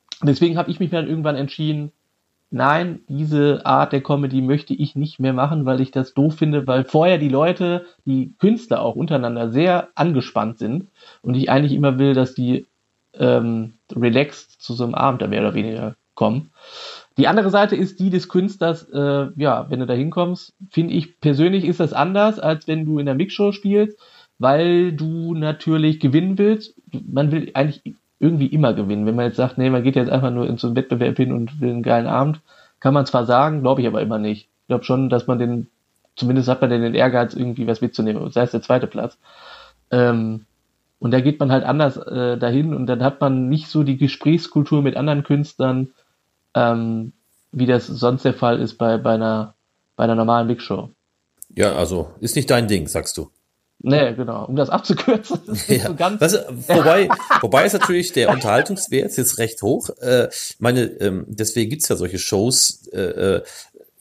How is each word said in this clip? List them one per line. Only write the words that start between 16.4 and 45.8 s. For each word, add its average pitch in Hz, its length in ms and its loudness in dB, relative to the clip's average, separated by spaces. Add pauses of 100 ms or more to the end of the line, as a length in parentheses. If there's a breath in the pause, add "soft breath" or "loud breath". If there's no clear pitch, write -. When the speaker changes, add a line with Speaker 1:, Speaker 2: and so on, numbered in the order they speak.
Speaker 1:
Die - 100 4
andere 196 220 2
Seite 202 260 2
ist - 240 -2
die 185 120 2
des 180 180 -2
Künstlers, 180 600 -2
äh, 143 460 0
ja, 131 360 0
wenn 131 80 -2
du 127 80 -4
da 127 80 0
hinkommst, 175 580 -4 (160)
finde 170 240 0
ich, - 280 -4
persönlich 165 440 2
ist 170 140 -2
das 160 120 0
anders, 196 460 2
als 156 300 -2
wenn 160 180 -2
du 151 140 0
in 143 80 -2
der 135 80 0
Mixshow 190 360 0
spielst, 202 460 0 (400 soft breath)
weil 175 560 2
du 165 400 -4
natürlich 156 680 0
gewinnen 165 380 2
willst. 214 380 0 (160)
Man 143 400 -2
will 160 240 -2
eigentlich 143 260 0 (380)
irgendwie 147 280 2
immer 147 260 2
gewinnen. 104 320 -2
Wenn 110 100 0
man 120 100 0
jetzt 117 100 -4
sagt, 127 220 -2
nee, 131 120 2
man 127 140 0
geht 131 140 2
jetzt 123 120 2
einfach 131 220 0
nur 120 160 -2
in 117 100 -4
so 123 100 -4
einen 120 100 -2
Wettbewerb 131 400 -2
hin 127 160 0
und 123 260 -6
will 123 120 -2
einen 120 120 -6
geilen 117 240 2
Abend, 139 320 0 (400 soft breath)
kann 135 140 2
man 143 120 4
zwar 120 200 0
sagen, 139 360 2
glaub 131 180 2
ich 123 80 0
aber 110 140 -2
immer 110 160 -2
nicht. 107 260 -4
Ich - 260 -20
glaub 123 160 -2
schon, 131 240 0
dass 120 180 0
man 123 120 0
den, 120 280 -4 (480)
zumindest 127 320 0
hat 127 140 0
man 127 80 4
den 117 260 0
Ehrgeiz, 120 380 2
irgendwie 120 340 -4
was 113 140 -2
mitzunehmen, 110 500 -2
sei 120 120 2
es 120 80 0
der 117 100 -2
zweite 127 260 0
Platz. 117 300 -8 (720 loud breath)
Ähm, 117 540 0 (540)
und 120 120 -2
da 131 80 4
geht 147 220 2
man 135 100 2
halt 131 140 2
anders, 139 320 0
äh, 123 400 -4
dahin 131 360 0
und 135 140 -4
dann 123 160 -2
hat 135 160 0
man 131 300 0
nicht 151 180 -2
so 156 160 0
die 135 140 0
Gesprächskultur 151 840 0
mit 139 140 0
anderen 143 280 -2
Künstlern, 131 640 -2 (640)